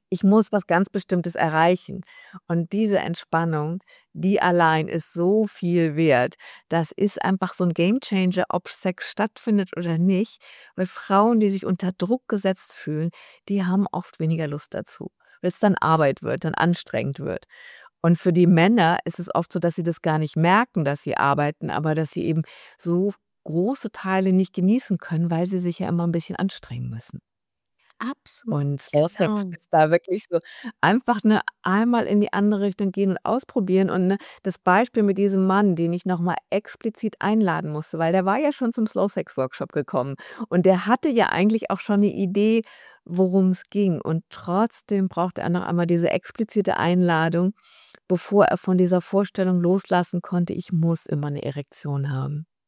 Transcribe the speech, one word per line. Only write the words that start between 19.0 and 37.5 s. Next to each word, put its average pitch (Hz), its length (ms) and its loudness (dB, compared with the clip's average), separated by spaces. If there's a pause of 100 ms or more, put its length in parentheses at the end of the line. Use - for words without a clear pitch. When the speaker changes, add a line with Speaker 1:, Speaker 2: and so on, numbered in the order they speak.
Speaker 1:
ist - 160 -8
es 175 140 -6
oft 165 180 -2
so, 180 60 -4
dass 170 180 -2
sie 175 60 -4
das 165 200 -4
gar 156 160 0
nicht 156 180 -2
merken, 180 480 2
dass 139 180 -2
sie - 140 -4
arbeiten, 147 540 0
aber 151 240 -2
dass 156 180 -4
sie - 120 -4
eben 160 180 0 (360)
so 180 340 -2 (320)
große 202 480 -2
Teile 190 400 0
nicht 185 220 2
genießen 196 440 0
können, 170 320 -2
weil 170 160 0
sie 185 120 -2
sich 175 220 -4
ja 185 80 -4
immer 170 180 0
ein 170 60 0
bisschen 170 240 -4
anstrengen 123 540 -6
müssen. - 300 -12 (800)
Speaker 2:
Absolut, - 500 -12
Speaker 1:
Und 143 320 -2
Slow 151 280 0
Sex 196 360 -2
Speaker 2:
genau. 175 120 -10
Speaker 1:
ist - 140 -20
da 156 220 4
wirklich 185 360 0
so 170 120 0 (400)
einfach, 220 420 2
ne, 214 180 4 (220)
einmal 226 440 2
in 208 140 2
die - 120 0
andere 202 300 0
Richtung 196 280 -2
gehen 196 200 0
und - 140 -2
ausprobieren. 190 640 0
Und, 185 180 0
ne, 196 80 2 (260)
das 190 160 -6
Beispiel 214 460 2
mit 196 140 2
diesem 196 280 2
Mann, 190 300 2
den 170 160 0
ich 175 120 -6
noch 180 160 -2
mal 175 140 0 (160)
explizit - 680 -6
einladen 175 500 0